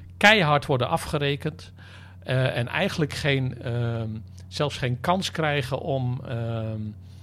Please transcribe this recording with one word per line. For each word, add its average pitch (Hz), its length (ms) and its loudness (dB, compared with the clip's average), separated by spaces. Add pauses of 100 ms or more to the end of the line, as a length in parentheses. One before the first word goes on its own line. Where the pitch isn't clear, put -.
(160)
keihard 170 500 6
worden 127 220 2
afgerekend, 143 840 -2 (500)
eh, 131 340 2
en 120 120 0
eigenlijk 165 440 0
geen, 131 500 0
ehm, 117 460 -2 (400)
zelfs - 280 -2
geen 123 240 -2
kans 185 300 0
krijgen 143 500 0
om, 131 480 -2
ehm, 113 520 -4 (420)